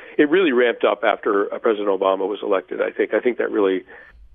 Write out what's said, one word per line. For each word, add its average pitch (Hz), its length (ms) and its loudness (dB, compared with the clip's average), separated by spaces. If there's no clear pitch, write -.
It 151 120 4
really 165 240 2
ramped 120 320 2
up 104 180 0
after, 101 500 0
uh, 107 60 -6
President 104 300 -2
Obama 95 400 0
was 101 120 -8
elected, 95 400 -4
I 98 100 -4
think. - 220 -4
I 110 60 0
think 120 200 -2
that 110 120 -4
really 95 320 0